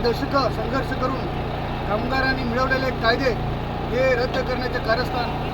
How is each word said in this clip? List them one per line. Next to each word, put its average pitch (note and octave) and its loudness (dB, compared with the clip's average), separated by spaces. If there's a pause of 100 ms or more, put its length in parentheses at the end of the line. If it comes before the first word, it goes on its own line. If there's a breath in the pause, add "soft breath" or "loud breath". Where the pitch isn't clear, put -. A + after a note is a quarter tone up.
दशकं B3+ 2
संघर्ष A3+ -2
करून - 0 (640)
कामगारांनी B3+ 0
मिळवलेले B3+ 2 (100)
कायदे A#3+ 2 (600)
हे B3 2 (120)
रद्द B3+ 0 (120)
करण्याचे B3 -2
कारस्थान A#3+ 0 (200)